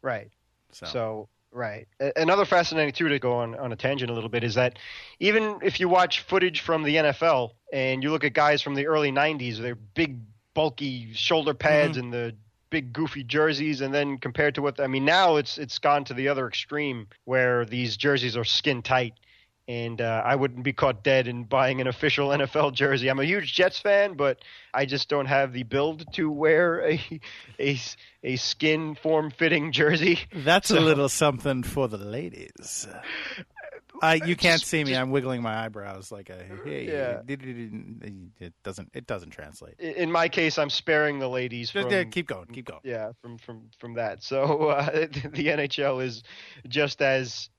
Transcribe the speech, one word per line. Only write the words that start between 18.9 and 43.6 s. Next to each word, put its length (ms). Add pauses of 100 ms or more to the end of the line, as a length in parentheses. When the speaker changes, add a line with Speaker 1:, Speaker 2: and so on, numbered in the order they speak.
Speaker 1:
And, 300
uh, 260
I 100
wouldn't 280
be 80
caught 320
dead 240
in 160
buying 380
an 60
official 440
<laughs> 20
N 80
F 140
L 160
jersey. 380
I'm 100
a 60
huge 280
Jets 260
fan, 340
but 260 (340)
I 120
just 240
don't 160
have 260
the 120
build 500
to 180
wear 480 (100)
a, 120 (580)
a 140
s-, 240 (260)
a 140
skin 580
form-fitting 760
jersey. 460 (140)
Speaker 2:
That's 380
a 40
Speaker 1:
So 60
Speaker 2:
little 280
something 540
for 260
the 80
ladies. 920 (1120)
I, 140
you 200
Speaker 1:
Just, 40
Speaker 2:
can't 220
see 220
me. 80
Speaker 1:
just 100
Speaker 2:
I'm 80
wiggling 320
my 240
eyebrows 460
like 180
a, 80 (260)
hey, 240
Speaker 1:
Yeah. 400
Speaker 2:
it 1300 (100)
doesn't, 300
it 140
doesn't 240
translate. 500
Speaker 1:
I-, 40
in 260
my 180
case, 280
I'm 120
sparing 500
the 100
ladies 420
Speaker 2:
Just, 160
Speaker 1:
from 60
Speaker 2:
yeah, 120
keep 220
going, 200
keep 200
going. 160
Speaker 1:
Yeah, 280 (100)
from, 160
from, 260 (160)